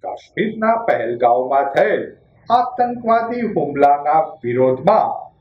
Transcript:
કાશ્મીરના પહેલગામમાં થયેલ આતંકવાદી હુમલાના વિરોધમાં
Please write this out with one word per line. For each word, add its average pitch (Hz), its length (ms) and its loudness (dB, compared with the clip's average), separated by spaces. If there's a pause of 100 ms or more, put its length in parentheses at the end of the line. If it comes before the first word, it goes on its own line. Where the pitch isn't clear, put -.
કાશ્મીરના 220 720 -4 (100)
પહેલગામમાં 123 880 0
થયેલ 185 300 0 (440)
આતંકવાદી 240 960 0 (120)
હુમલાના 143 680 2 (200)
વિરોધમાં 131 720 2 (280)